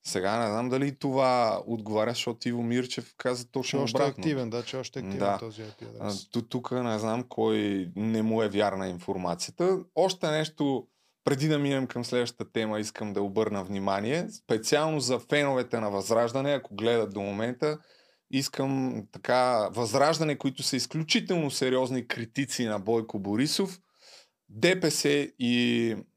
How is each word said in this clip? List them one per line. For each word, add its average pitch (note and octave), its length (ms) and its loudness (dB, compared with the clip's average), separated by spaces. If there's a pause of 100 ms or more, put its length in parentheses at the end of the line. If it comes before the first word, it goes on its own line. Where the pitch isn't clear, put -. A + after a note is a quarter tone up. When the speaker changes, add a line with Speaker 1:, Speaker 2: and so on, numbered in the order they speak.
Speaker 1:
Сега G2 320 0
не A#2 80 0
знам A2+ 220 -2
дали C3+ 180 0
и C#3 120 -6
това B2+ 680 2
отговаря, G#2+ 440 0
защото A#2+ 380 -4
Иво A#2+ 140 -2
Мирчев B2 540 -2
каза B2 340 -4
точно C3+ 280 -2
Speaker 2:
Че C#3 40 2
още A#2 160 0
е - 20 2
Speaker 1:
обратното. C#3 200 0
Speaker 2:
активен, C3+ 300 -2
да, A#2 120 -4
че B2 140 -10
още C3 220 -8
е B2+ 40 -8
активен G2 160 -6
Speaker 1:
Да. G2+ 200 0
Speaker 2:
този A2 240 -12
ай G#2+ 60 -12 (100)
пи A#2 60 -16
адрес. A2 160 -16
Speaker 1:
А, G2+ 300 -8
ту-, A#2+ 180 -4
тук B2 220 -6
не A#2+ 280 0
знам A2+ 300 -2
кой, G#2 680 0
не A2 260 0
му A2+ 200 2
е A2 60 2
вярна G2 400 0
информацията. F#2 880 -2 (160)
Още F3+ 360 0
нещо, D3+ 560 0 (380)
преди D3 240 2
да D3+ 100 4
минем C#3 280 0
към B2 180 -6
следващата A#2+ 480 -2
тема, G#2+ 280 0
искам G#2+ 320 -6
да G2+ 100 0
обърна G2+ 420 0
внимание. G2+ 680 0
Специално D3 680 0
за B2 180 0
феновете C3 640 0
на G#2+ 100 0
Възраждане, A#2 640 2
ако B2+ 220 -4
гледат A2 400 2
до G#2 60 -4
момента, A#2+ 580 -2 (520)
искам C3+ 720 -2 (100)
така, B2 560 2
Възраждане, C3+ 680 2
които C3+ 240 -4
са - 140 -2
изключително D#3+ 760 0
сериозни B2+ 580 0
критици B2 560 -4
на G#2+ 140 0
Бойко A2 400 0
Борисов, B2+ 600 0 (680)
Д E3 320 4
П E3 100 4
С - 180 0 (300)
и A#2+ 580 2 (200)